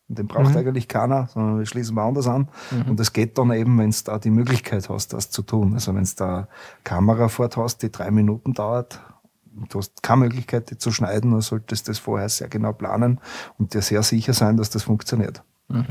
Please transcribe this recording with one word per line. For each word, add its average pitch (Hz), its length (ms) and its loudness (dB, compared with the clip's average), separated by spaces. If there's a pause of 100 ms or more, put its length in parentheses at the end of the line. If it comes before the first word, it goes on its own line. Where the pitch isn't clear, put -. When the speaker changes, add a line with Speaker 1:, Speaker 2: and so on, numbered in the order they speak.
Speaker 1:
Und 113 120 -10
den 104 80 -4
braucht 135 240 2
Speaker 2:
Mhm. 151 60 2
Speaker 1:
eigentlich 131 300 -2
keiner, 127 460 0
sondern 107 260 0
wir 107 60 -2
schließen 113 300 -4
wir 107 80 0
anders 127 240 0
an. 135 220 2 (220)
Speaker 3:
Mhm. 123 200 -2
Speaker 1:
Und 110 80 2
es 110 140 0
geht 113 260 0
dann 120 120 4
eben, 113 280 4
wenn's 107 240 2
da 107 160 -6
die 113 120 0
Möglichkeit 117 580 2
hast, 104 240 -6
das 107 180 -6
zu - 100 -4
tun. 104 320 2
Also 107 220 -2
wenn's 95 200 0
da 92 320 -4 (360)
Kamera 110 440 4
fort 117 300 -2
hast, 117 240 -2
die 110 100 -4
drei - 200 -6
Minuten 107 420 2
dauert, 117 480 -4 (680)
du 98 100 -6
hast - 240 -10
keine 127 220 6
Möglichkeit, 120 460 -2
die 123 60 -10
zu - 140 -2
schneiden, 107 400 0
du 110 100 4
solltest 107 460 -4
das 110 120 -6
vorher 107 300 -4
sehr - 200 -4
genau 110 240 -2
planen 113 460 0 (380)
und 104 160 -2
dir 107 80 0
sehr 104 220 2
sicher 117 300 2
sein, 113 240 4
dass 107 120 0
das 107 140 -4
funktioniert. - 600 -2 (240)
Speaker 3:
Mhm. 123 240 -2